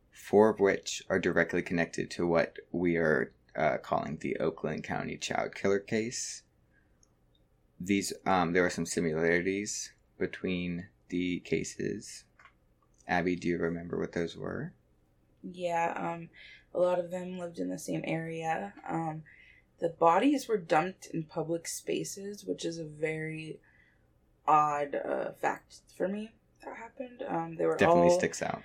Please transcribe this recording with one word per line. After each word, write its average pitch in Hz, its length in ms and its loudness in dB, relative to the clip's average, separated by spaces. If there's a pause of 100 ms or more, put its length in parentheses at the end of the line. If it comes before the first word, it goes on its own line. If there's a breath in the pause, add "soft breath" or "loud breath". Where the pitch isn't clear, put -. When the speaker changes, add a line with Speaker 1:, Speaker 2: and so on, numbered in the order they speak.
(100)
Speaker 1:
four - 380 6
of 107 100 0
which - 500 2
are 95 120 2
directly 85 420 2
connected 87 480 -2
to 87 160 -2
what 82 300 4 (160)
we 87 240 2
are, 78 360 2 (220)
uh, 71 240 2
calling - 380 -2
the - 220 -4
Oakland 78 440 -2
County - 340 -4
Child - 380 -4
Killer 98 240 2
case. - 640 -4 (1400 soft breath)
These, 95 340 0 (140)
um, 87 260 4
there 90 140 6
are 87 40 2
some 85 140 -4
similarities 85 1080 0 (260)
between 90 680 -4 (220)
the 90 300 0
cases. - 840 -6 (800)
Abby, 90 300 0
do 87 100 -6
you 87 120 0
remember 87 420 -2
what 85 140 -4
those 85 220 -4
were? 98 360 -8 (720)
Speaker 2:
Yeah, 175 520 -2
um, 170 320 -6 (460 loud breath)
a - 60 0
lot 180 180 4
of 170 140 -4
them 180 260 -6
lived 175 220 -8
in 180 80 -4
the 175 100 -6
same 165 260 -6
area. 165 720 -4 (140)
Um, 165 340 -4 (580 loud breath)
the 170 80 2
bodies 196 600 4
were 220 80 2
dumped 175 500 0
in 165 180 -4
public 165 420 -4
spaces, 196 800 -6
which 180 200 -6
is 165 140 -4
a 160 60 -8
very 156 760 -6 (880 soft breath)
odd, 147 480 4
uh, 139 380 -2
fact - 480 -4 (160)
for 180 120 -2
me 214 220 -6 (340)
that 269 120 -12
happened. 240 500 -12
Um, 165 300 -4
they 165 100 0
were 160 100 2
Speaker 1:
Definitely 170 340 8
Speaker 2:
all, 175 80 6
Speaker 1:
sticks - 220 -2
out. - 240 -4